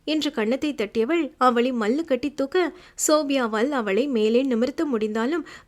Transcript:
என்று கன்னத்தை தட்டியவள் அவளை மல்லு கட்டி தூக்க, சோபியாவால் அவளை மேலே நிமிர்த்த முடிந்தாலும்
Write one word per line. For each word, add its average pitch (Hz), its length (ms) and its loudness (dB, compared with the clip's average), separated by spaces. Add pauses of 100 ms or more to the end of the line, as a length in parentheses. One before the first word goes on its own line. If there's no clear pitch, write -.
என்று 302 260 -2
கன்னத்தை 262 440 -2
தட்டியவள் 233 480 -2 (160)
அவளை 247 340 4
மல்லு 240 320 0
கட்டி 269 300 -2
தூக்க, 277 220 -2 (420)
சோபியாவால் 277 720 2
அவளை 220 360 0
மேலே 233 360 2
நிமிர்த்த 269 420 0
முடிந்தாலும் 226 600 -2 (240)